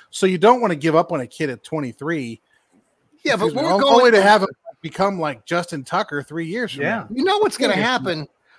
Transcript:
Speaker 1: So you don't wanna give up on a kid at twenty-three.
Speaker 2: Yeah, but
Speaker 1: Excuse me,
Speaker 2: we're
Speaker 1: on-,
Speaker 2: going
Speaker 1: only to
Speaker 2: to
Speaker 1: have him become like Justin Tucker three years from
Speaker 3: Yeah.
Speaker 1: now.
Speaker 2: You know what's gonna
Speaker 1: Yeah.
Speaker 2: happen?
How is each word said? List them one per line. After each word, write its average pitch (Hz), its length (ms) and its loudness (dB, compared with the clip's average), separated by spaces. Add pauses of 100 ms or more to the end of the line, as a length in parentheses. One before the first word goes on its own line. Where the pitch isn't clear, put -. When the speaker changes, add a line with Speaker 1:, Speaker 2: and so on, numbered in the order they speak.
(100)
Speaker 1:
So - 160 -2
you 185 120 0
don't 240 220 6
wanna 185 160 0
give 151 200 0
up 175 160 2
on 147 80 -4
a 123 60 -8
kid 151 240 -6
at 117 120 -10
twenty-three. 139 800 -8 (840)
Speaker 2:
Yeah, 262 140 -2
but 190 100 0
Speaker 1:
Excuse 147 80 -2
me, 269 140 -2
Speaker 2:
we're - 60 2
Speaker 1:
on-, - 60 2
Speaker 2:
going 277 140 4
Speaker 1:
only 247 160 8
to 220 80 6
Speaker 2:
to 196 40 4
Speaker 1:
have 202 200 6
him 196 60 -2 (340)
become 190 360 -4
like 143 280 -6
Justin 170 380 -4
Tucker 160 380 -6
three 165 240 -10
years 202 260 -6
from 139 100 -8
Speaker 3:
Yeah. 196 140 -4
Speaker 1:
now. 185 180 -10
Speaker 2:
You 269 100 -4
know 381 140 2
what's 427 180 0
gonna 220 180 0
Speaker 1:
Yeah. 190 80 0
Speaker 2:
happen? 220 440 -2 (320)